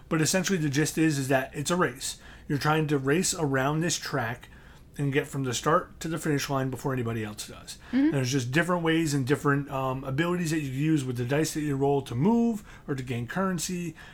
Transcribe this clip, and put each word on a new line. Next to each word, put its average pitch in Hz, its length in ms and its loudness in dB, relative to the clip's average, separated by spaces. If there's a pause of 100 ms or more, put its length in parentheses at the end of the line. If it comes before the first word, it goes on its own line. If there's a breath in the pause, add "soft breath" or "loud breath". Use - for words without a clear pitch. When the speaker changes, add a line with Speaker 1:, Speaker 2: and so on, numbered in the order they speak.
Speaker 1:
But 160 120 2
essentially 185 360 2
the 156 120 0
gist 147 280 0
is, 160 200 4
is 135 120 -2
that 127 240 2
it's 151 180 -4
a 175 40 2
race. 143 420 0 (300 loud breath)
You're 147 120 0
trying 156 280 2
to 147 100 2
race 147 360 2
around 143 480 2
this 165 160 0
track 123 520 -4 (500 loud breath)
and 139 140 0
get 139 140 0
from 135 160 -4
the 127 100 -2
start - 460 0
to - 80 -6
the 160 100 -4
finish 143 320 0
line 135 220 0
before 131 220 -4
anybody 117 300 -2
else 104 240 -8
does. - 300 -16 (100)
Speaker 2:
Mm-hmm. 240 100 -2
Speaker 1:
And 294 160 4
there's 127 180 0
just 127 200 0
different 170 320 2
ways 160 300 2
and 135 140 0
different, 143 440 2
um, 131 320 -2
abilities 165 480 0
that 160 100 0
you 139 100 -4
use 147 340 2
with 127 120 -4
the 123 80 -2
dice 151 280 2
that 156 80 -4
you 147 140 0
roll 139 280 2
to 123 120 -8
move 226 480 2 (240 loud breath)
or 147 80 -4
to 131 80 -6
gain 120 240 -4
currency. 175 680 -4 (180 loud breath)